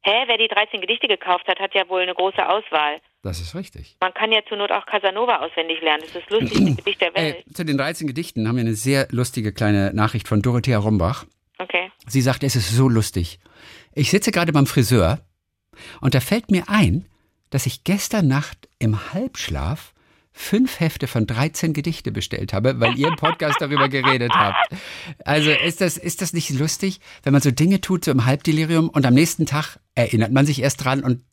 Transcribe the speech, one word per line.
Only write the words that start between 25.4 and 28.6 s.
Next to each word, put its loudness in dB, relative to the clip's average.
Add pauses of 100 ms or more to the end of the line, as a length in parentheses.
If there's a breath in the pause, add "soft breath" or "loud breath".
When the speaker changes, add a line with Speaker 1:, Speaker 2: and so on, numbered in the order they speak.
Speaker 2:
ist 0
das, 0
ist -6
das -4
nicht -2
lustig, -2 (220 loud breath)
wenn 2
man 6
so 4
Dinge 2
tut, -2
so 0
im 4
Halbdelirium 2